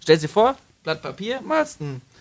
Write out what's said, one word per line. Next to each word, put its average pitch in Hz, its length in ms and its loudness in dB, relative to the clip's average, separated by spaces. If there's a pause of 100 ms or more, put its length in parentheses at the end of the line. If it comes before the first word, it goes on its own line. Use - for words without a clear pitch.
Stell 160 160 6
dir 151 100 -4
vor, 240 280 2 (260)
Blatt 160 200 -6
Papier, 208 420 -8
malst 302 360 -2
einen 139 200 -10 (200)